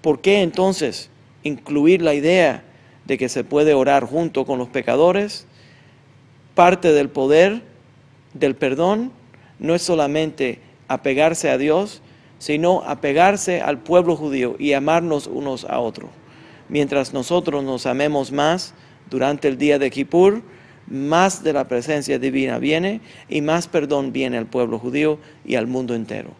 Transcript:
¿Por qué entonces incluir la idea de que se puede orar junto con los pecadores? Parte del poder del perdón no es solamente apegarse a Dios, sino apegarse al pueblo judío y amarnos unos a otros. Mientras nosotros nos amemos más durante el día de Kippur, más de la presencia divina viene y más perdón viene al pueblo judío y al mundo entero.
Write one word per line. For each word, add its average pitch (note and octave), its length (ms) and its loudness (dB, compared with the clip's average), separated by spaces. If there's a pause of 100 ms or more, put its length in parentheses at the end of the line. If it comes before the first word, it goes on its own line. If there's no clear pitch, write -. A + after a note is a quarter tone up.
¿Por D3+ 200 0
qué G3+ 220 4
entonces F3 680 -2 (340)
incluir D3+ 580 2
la D#3 120 2
idea D#3 500 2 (400)
de C3+ 120 -4
que B2+ 120 -2
se A#2+ 160 -4
puede D3+ 280 2
orar C3+ 320 4
junto C#3+ 400 -4
con C3 140 -4
los B2 80 -6
pecadores? E3 800 0 (1080)
Parte F3+ 360 6
del C#3+ 160 4
poder E3 540 4 (720)
del C3+ 220 0
perdón F#3 560 0 (480)
no D#3+ 160 0
es F3 60 -2
solamente D3+ 760 -2 (300)
apegarse C#3+ 600 0
a C3 60 2
Dios, D#3 460 -2 (380)
sino E3 420 0
apegarse E3 760 0
al C#3+ 180 -2
pueblo E3+ 380 2
judío C3+ 420 -2
y C#3+ 140 0
amarnos D3+ 560 0
unos C3+ 380 -8
a - 120 -4
otros. A2+ 320 -8 (580)
Mientras C#3+ 440 -2
nosotros D3 500 -2
nos C3+ 240 -6
amemos C#3 460 -2
más D3+ 420 -2 (340)
durante C3+ 380 -2
el C3+ 100 0
día C#3+ 220 2
de C3+ 140 0
Kippur, F#3 500 2 (460)
más D#3+ 560 0
de D#3 80 0
la C#3 160 -2
presencia C#3 500 -2
divina C3 400 -2
viene E3 420 -2 (280)
y D#3 120 -4
más D#3+ 280 -2
perdón C#3+ 440 -2
viene C3 240 -4
al A2+ 100 -4
pueblo A#2 340 -4
judío D3 400 -2 (240)
y - 100 -4
al A#2 140 -2
mundo B2+ 260 -4
entero. A2 460 -8